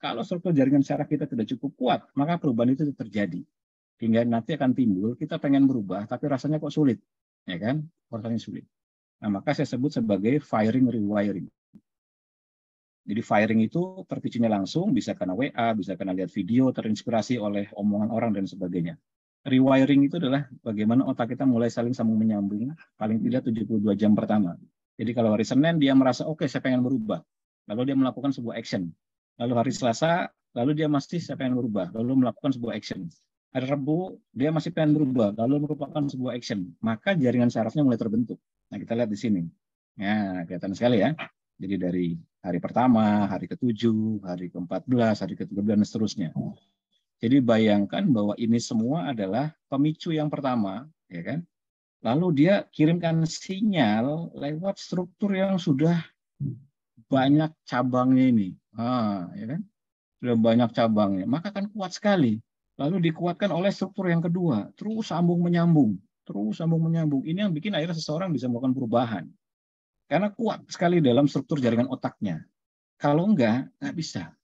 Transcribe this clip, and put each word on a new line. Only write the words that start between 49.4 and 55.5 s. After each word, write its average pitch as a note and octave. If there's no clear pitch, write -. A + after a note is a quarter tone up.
pemicu D3+
yang D3+
pertama, B2+
ya F2
kan? F#2
Lalu D3+
dia E3+
kirimkan E3
sinyal D#3+
lewat D#3
struktur F3+
yang F#3+